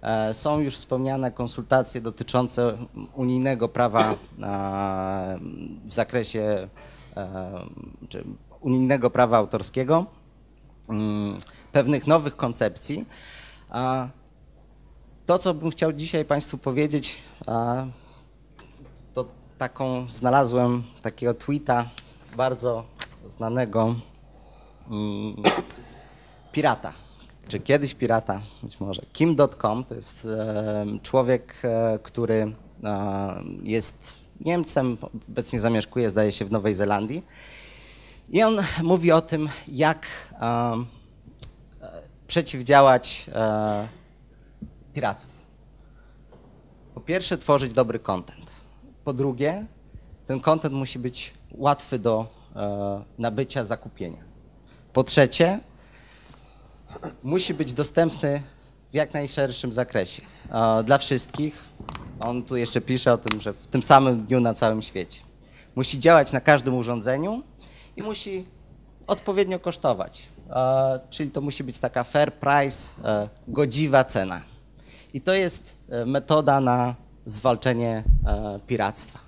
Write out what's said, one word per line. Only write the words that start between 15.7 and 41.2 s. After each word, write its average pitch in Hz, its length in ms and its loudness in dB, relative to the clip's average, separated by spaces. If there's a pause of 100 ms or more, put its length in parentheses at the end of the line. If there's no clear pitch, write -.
chciał 160 220 0
dzisiaj 151 320 -4
Państwu 147 340 -2
powiedzieć, 143 600 -2 (280)
a, 120 380 -2 (1300)
to 127 100 -4 (340)
taką 127 520 -4
znalazłem 123 720 4 (200)
takiego 120 320 -2
tweeta 123 540 -2 (480)
bardzo 120 480 -2 (420)
znanego, 113 680 0 (960)
mm, 104 440 -6 (1160)
pirata, 127 400 0 (560)
czy 107 120 -6
kiedyś 143 340 0
pirata, 110 460 -2 (220)
być 113 180 -16
może. 101 220 -8 (100)
Kim 156 240 2
dot 139 180 4
com 113 300 -4
to 120 100 -14
jest, - 300 -16
e, 107 640 -4 (160)
człowiek, 127 600 0
e, 113 380 0
który, 110 500 -2 (320)
e, 98 580 -4 (200)
jest - 520 -4 (260)
Niemcem, 151 560 0 (320)
obecnie 113 320 -4
zamieszkuje, 113 500 0
zdaje 104 220 2
się, - 120 -4
w 98 60 -8
Nowej 104 240 2
Zelandii. 104 500 0 (1040)
I 214 140 4
on 220 140 4 (260)
mówi 170 300 4
o 160 80 8
tym, 156 280 -4 (200)
jak, 151 380 0 (260)
e, - 120 -20
e, 117 380 0 (1400)